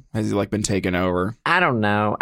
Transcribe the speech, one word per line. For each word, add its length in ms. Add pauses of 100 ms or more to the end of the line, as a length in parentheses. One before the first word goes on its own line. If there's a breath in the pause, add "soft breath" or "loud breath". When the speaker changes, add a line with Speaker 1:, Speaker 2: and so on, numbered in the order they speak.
(140)
Speaker 1:
Has 140
he, 40
like, 160
been 140
taken 320
over? 500
Speaker 2:
I 160
don't 200
know. 420